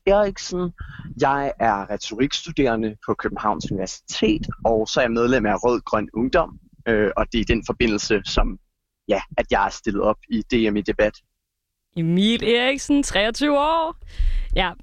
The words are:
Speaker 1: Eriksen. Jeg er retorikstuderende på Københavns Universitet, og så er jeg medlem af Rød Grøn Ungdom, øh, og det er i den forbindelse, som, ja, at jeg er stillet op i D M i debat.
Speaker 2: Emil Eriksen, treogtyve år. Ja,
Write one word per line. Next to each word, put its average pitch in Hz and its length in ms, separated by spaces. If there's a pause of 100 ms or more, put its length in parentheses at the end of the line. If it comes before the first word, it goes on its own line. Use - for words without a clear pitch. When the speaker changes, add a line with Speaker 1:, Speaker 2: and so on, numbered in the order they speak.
Speaker 1:
Eriksen. 196 680 (480)
Jeg 139 400
er 101 300
retorikstuderende 113 1040 (100)
på 110 80
Københavns - 560
Universitet, - 760 (180)
og 110 240
så - 120
er 131 40
jeg 117 60
medlem 120 360
af - 180
Rød 120 160
Grøn - 340
Ungdom, 131 440 (300)
øh, 110 280
og 107 160
det 117 60
er 110 40
i 120 120
den 107 120
forbindelse, 107 580
som, 131 340 (500)
ja, 98 120 (180)
at 117 120
jeg 101 160
er 98 40
stillet 98 320
op 107 140 (120)
i 107 140 (100)
D 110 200
M 104 40
i 104 60
debat. 104 320 (840)
Speaker 2:
Emil 185 480
Eriksen, 262 580
treogtyve 254 560
år. 320 380 (600)
Ja, 180 140 (120)